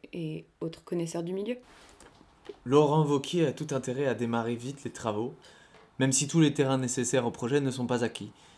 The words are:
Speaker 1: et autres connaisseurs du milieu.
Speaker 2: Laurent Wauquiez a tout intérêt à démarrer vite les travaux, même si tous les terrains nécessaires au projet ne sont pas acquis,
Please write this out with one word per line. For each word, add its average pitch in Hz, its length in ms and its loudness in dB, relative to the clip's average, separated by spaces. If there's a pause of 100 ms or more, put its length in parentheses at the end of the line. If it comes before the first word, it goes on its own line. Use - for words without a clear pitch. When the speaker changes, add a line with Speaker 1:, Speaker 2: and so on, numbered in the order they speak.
(140)
Speaker 1:
et 160 320 -8 (140)
autres 165 220 -8
connaisseurs 170 400 -4
du 175 120 -6
milieu. 220 240 -4 (1040)
Speaker 2:
Laurent 147 400 6
Wauquiez 143 400 2
a 131 80 2
tout - 200 -8
intérêt 131 340 -2
à 123 80 2
démarrer 117 400 -2
vite 120 300 -10
les 113 60 -8
travaux, 113 440 -4 (640)
même 131 120 4
si 147 160 2
tous 165 140 4
les 147 140 6
terrains 135 240 2
nécessaires 123 480 0
au 117 40 0
projet 123 300 0
ne 135 100 0
sont 120 160 -4
pas 120 160 0
acquis, 107 300 -4 (260)